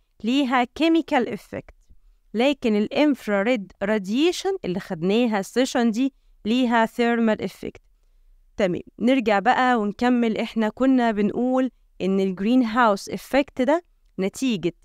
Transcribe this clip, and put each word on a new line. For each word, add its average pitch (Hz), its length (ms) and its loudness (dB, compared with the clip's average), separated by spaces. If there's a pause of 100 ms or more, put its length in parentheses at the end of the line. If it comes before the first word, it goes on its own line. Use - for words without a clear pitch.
(240)
ليها 254 400 0
كيميكال 302 640 0
افكت، - 460 -12 (600)
لكن 233 420 0
الانفراريد 214 960 0 (100)
راديشن 226 840 -2
اللي 180 160 -4
خدناها 202 600 -2
السيشن 240 500 0
دي 254 240 -2 (300)
ليها 233 420 2
ثيرمال 233 560 0
افكت. - 400 -10 (760)
تمام، 180 240 0 (180)
نرجع 226 400 2
بقى 247 420 2
ونكمل. 233 580 0
احنا 220 300 -2
كنا 247 420 2
بنقول 240 600 0 (300)
ان 190 200 0
الجرين 196 420 2
هاوس 220 460 0
افكت - 540 -2
ده 294 220 2 (340)
نتيجة 190 540 -2 (120)